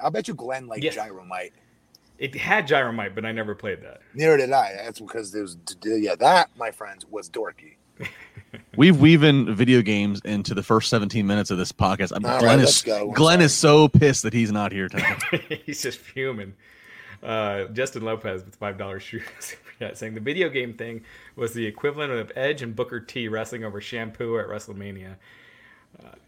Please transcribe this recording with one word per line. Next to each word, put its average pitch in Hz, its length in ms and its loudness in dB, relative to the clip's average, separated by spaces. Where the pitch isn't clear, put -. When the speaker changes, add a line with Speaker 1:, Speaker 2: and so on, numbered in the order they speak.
Speaker 1:
I 156 60 -2
bet 214 180 -6
you 208 60 -10
Glenn 131 320 -10
liked 117 180 -10
Speaker 2:
yes. 156 100 -4
Speaker 1:
Gyromite. 92 580 -12
Speaker 2:
It 135 160 -8
had 170 340 -2
Gyromite, 117 460 -2
but 104 100 -8
I 113 80 -6
never 107 220 -8
played 95 280 -10
that. - 200 -20
Speaker 1:
Neither 156 240 4
did 131 160 0
I. 107 220 2
That's 110 260 -12
because 107 320 -12
there 104 100 -8
was, 90 140 -12
yeah, 107 320 -2
that, 170 420 4
my 113 120 -6
friends, 98 380 -16
was 104 220 -14
dorky. 92 460 -10
<laughs> - 60 -10
Speaker 3:
We've 156 220 8
weaving 147 560 8
video 123 280 4
games 101 420 0
into 101 300 -4
the 98 80 -2
first 110 260 2
seventeen 104 380 0
minutes 101 240 0
of 92 80 -2
this 90 140 -4
podcast. 95 420 -2
I 104 60 -6
mean, 120 120 -2
Speaker 1:
All 127 60 0
Speaker 3:
Glenn 120 200 6
Speaker 1:
right, 127 60 6
Speaker 3:
is, - 20 6
Speaker 1:
let's - 160 2
go. 104 260 -2
I'm 104 60 -6
Speaker 3:
Glenn 160 240 6
Speaker 1:
sorry. 170 80 8
Speaker 3:
is 143 80 2
so 151 340 8
pissed 139 340 6
that 107 100 -4
he's 113 200 2
not 104 180 -2
here 95 180 -4
tonight. 95 320 -4
Speaker 2:
<laughs> - 240 -12
He's 147 160 -10
just 123 160 -8
fuming. 110 560 -8
Uh, 104 400 -4
Justin 113 400 -6
Lopez 107 400 -6
with 101 100 -20
five 101 240 -10
dollars 98 260 -10
<laughs> - 360 -14
super - 240 -16
chat 104 180 -10
saying, 110 160 -12
"The 110 60 -12
video 160 280 -4
game 123 260 -6
thing 113 280 -14
was 117 200 -6
the 113 120 -4
equivalent 143 460 -6
of 113 240 -6
Edge 139 260 -4
and 117 140 -10
Booker 120 240 -6
T 117 260 -8
wrestling 110 380 -8
over 104 160 -10
shampoo 113 580 -8
at 98 80 -6
WrestleMania." 98 720 -14
Uh, - 100 -20